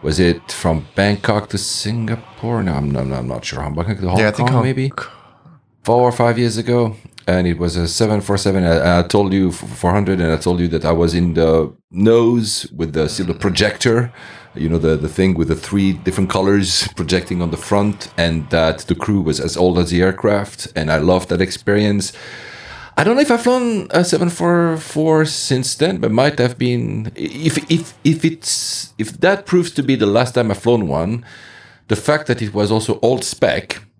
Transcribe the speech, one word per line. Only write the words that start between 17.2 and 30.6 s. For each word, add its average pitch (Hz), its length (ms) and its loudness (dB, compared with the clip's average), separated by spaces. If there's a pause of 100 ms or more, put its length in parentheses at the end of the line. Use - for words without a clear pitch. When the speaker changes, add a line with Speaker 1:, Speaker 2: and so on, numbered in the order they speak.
Speaker 1:
on 85 100 -2
the 87 60 -6
front, 101 600 -2
and 82 320 -2
that 82 380 0
the 87 80 0
crew 101 260 0
was 78 180 -2
as 76 180 -4
old 90 200 4
as 87 140 0
the 87 100 2
aircraft. 101 720 0
And 78 160 -2
I 80 60 2
loved 90 320 2
that 90 120 0
experience. 101 720 0 (840)
I 147 60 0
don't 220 120 4
know 277 60 0
if 294 100 2
I've 233 120 2
flown 247 480 0
a 175 140 4
seven 175 240 0
four 170 480 0
four 156 480 2
since 131 500 -2
then, 175 240 0
but - 120 0
might 135 280 2
have 123 180 2
been, 117 580 -2
if, 156 420 -2 (120)
if, - 240 -2 (100)
if 160 200 2
it's, - 760 -4
if 107 220 -8
that 196 260 2
proves 175 260 0
to 143 120 -2
be 135 120 2
the 110 100 2
last 117 300 2
time 117 140 2
I've - 140 -2